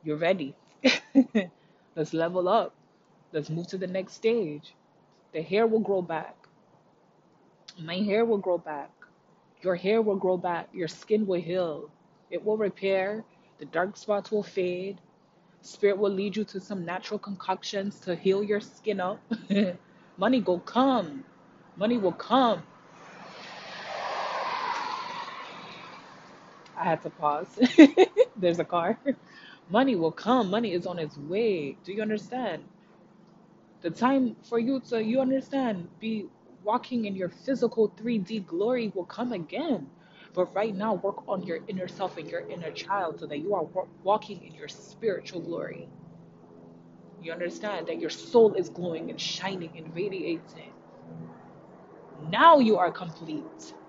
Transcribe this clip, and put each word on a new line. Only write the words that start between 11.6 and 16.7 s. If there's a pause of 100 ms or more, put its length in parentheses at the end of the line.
It
will
repair. (360)
The
dark
spots
will
fade. (640)
Spirit
will
lead
you
to
some